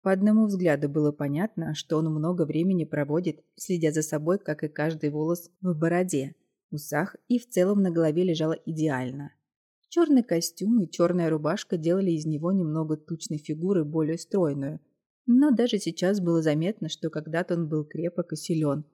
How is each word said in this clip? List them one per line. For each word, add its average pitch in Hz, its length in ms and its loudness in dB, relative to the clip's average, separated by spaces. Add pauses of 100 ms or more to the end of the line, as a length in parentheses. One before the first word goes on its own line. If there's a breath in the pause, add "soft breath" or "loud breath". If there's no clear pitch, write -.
По 190 80 0
одному 214 360 4
взгляду 165 420 2
было 147 240 2
понятно, 156 640 -4
что - 240 -2
он 160 140 0
много 160 320 0
времени 165 400 0
проводит, 151 600 -4 (100)
следя 165 380 -2
за 156 100 0
собой, 156 360 -2
как 156 260 -6
и 151 40 -6
каждый 151 420 -2
волос 160 380 -4 (120)
в 180 180 -2
бороде, 165 560 0 (380)
усах 151 420 -4 (140)
и 240 100 2
в - 100 -6
целом 196 340 4
на 185 80 2
голове 165 340 2
лежало 160 300 0 (120)
идеально. 143 680 -4 (580)
Черный 302 340 4
костюм 190 580 0
и 156 80 -2
черная 170 400 2
рубашка 156 460 -2
делали 170 340 0
из 160 160 -2
него 156 240 -2
немного 156 460 0
тучной 156 420 -8
фигуры 160 460 -2
более 160 340 -2
стройную, 147 640 -2 (460)
но 262 260 6
даже 226 260 2
сейчас 185 420 0
было 170 220 2
заметно, 156 460 0
что - 220 -6
когда-то 165 440 -4
он 165 140 -2
был 156 160 -2
крепок 165 480 -6
и 156 40 -6
силен. 151 580 0